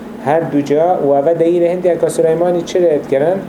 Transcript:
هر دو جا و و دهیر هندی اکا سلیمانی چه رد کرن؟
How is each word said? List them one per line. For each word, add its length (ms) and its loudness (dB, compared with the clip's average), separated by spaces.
هر 140 2
دو 220 -2
جا 420 0
و 100 2
و 200 2
دهیر 300 2
هندی 260 0
اکا 200 0
سلیمانی 520 0
چه 320 0
رد 140 -2
کرن؟ 300 0